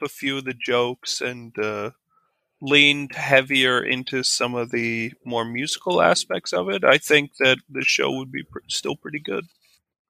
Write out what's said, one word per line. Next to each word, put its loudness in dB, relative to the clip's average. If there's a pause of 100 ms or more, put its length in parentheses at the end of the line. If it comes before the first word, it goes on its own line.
a -6
few -4
of -8
the -6
jokes -2
and, -8
uh, -4 (720)
leaned 4
heavier 2
into -4
some -2
of -4
the -2 (120)
more -2
musical -2
aspects 0
of -2
it, -2
I 6
think 2
that 4 (120)
the -6
show 0
would -8
be -8
pr-, -16
still -6
pretty -12
good. -6 (640)